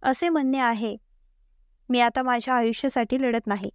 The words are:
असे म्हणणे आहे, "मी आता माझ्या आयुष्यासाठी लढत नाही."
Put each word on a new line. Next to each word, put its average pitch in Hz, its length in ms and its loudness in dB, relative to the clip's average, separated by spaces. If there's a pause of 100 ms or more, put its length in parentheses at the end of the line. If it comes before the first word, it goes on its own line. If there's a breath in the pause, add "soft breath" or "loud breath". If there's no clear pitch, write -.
असे 262 260 0
म्हणणे 277 300 2
आहे, 233 380 0 (920)
"मी 247 120 4
आता 240 220 2
माझ्या 254 320 0
आयुष्यासाठी 247 680 0
लढत 233 240 -2
नाही." 202 280 -4